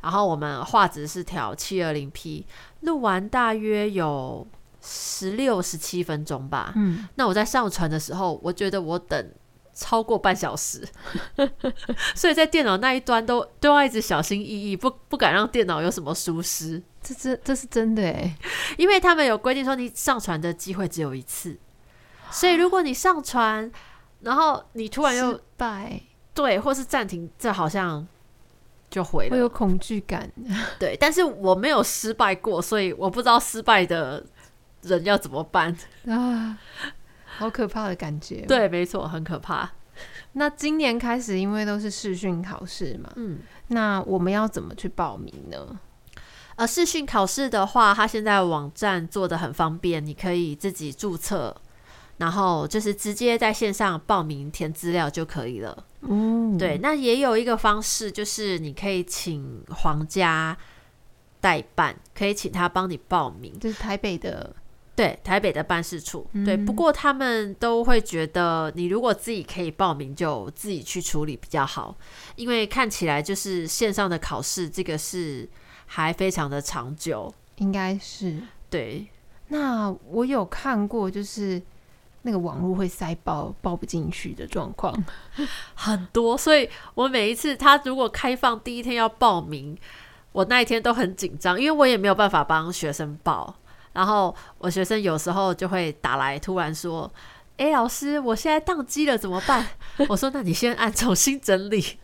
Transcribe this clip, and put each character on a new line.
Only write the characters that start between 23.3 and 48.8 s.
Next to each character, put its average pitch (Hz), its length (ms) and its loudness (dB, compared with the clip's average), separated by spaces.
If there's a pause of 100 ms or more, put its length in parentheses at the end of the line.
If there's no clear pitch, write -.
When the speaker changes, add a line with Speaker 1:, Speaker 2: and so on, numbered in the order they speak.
Speaker 1:
然 240 160 0
后 302 260 4 (120)
你 220 160 -6
突 262 140 -4
然 262 120 4
又 247 160 2
Speaker 2:
失 240 100 -6 (140)
败。 208 460 -8 (320)
Speaker 1:
对， 285 260 4
或 269 140 2
是 262 100 -2
暂 247 240 0
停， 170 200 -8 (120)
这 233 120 0
好 170 160 2
像 165 380 -2 (840)
就 190 140 -2
毁 - 260 4
了。 - 20 2
Speaker 2:
会 254 60 4
有 247 100 4
恐 190 320 4
惧 208 220 -4
感。 - 280 -6 (480)
Speaker 1:
对， - 220 -2
但 294 120 6
是 349 120 4
我 196 320 4
没 285 140 0
有 262 120 6
失 - 320 -2
败 202 220 4
过， 185 260 0
所 214 180 0
以 185 140 0
我 190 160 0
不 226 120 -2
知 240 40 0
道 240 140 8
失 - 220 -4
败 208 240 6
的 151 380 -4 (580)
人 175 240 2
要 202 120 6
怎 - 140 -4
么 139 140 -4
办。 170 300 2 (320)
Speaker 2:
啊， 226 520 0 (680)
好 - 240 -6
可 220 160 -2
怕 214 220 -4
的 185 80 -4
感 151 240 -6
觉。 - 280 -12
Speaker 1:
对， 233 200 4
没 175 180 0
错， 180 220 -6
很 160 160 -6
可 165 160 -6
怕。 - 320 -6 (600)
Speaker 2:
那 294 160 0
今 294 280 -2
年 240 220 2
开 240 200 -2
始， 214 200 -2
因 196 140 0
为 214 120 -2
都 208 140 -2
是 208 100 -4
视 196 240 -6
讯 180 280 -2
考 185 240 -10
试 - 320 -6
嘛， - 180 -12
Speaker 1:
嗯。 214 240 -8 (300)
Speaker 2:
那 214 320 2
我 190 180 0
们 180 120 2
要 214 160 2
怎 180 140 -6
么 - 140 -12
去 - 140 -6
报 151 280 -4
名 - 160 -12 (160)
呢？ 73 300 -12 (760)
Speaker 1:
呃， 226 120 0
视 349 180 2
讯 320 180 -2
考 214 220 2
试 269 240 -2
的 202 160 2
话， 208 280 6
它 214 120 4
现 220 180 -2
在 202 200 6
网 151 320 0
站 180 320 0